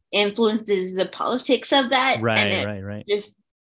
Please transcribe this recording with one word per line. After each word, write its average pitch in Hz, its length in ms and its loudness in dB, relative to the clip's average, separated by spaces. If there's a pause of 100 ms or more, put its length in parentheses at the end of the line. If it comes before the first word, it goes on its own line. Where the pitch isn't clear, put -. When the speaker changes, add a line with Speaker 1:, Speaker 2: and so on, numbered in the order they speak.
(120)
Speaker 1:
influences 208 800 0
the 185 120 0
politics - 680 -2
of 269 160 4
that. 262 320 2
Speaker 2:
Right, 110 180 2
Speaker 1:
And 104 140 2
it 135 140 -2
Speaker 2:
right, 101 160 -6
right. 104 260 -10
Speaker 1:
just 202 280 -2 (320)